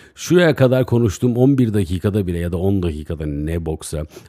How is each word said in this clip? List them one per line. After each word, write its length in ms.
Şuraya 400
kadar 300
konuştuğum 500
on 220
bir 160
dakikada 540
bile 100
ya 140
da 60
on 260
dakikada 420
ne 400
boksa 400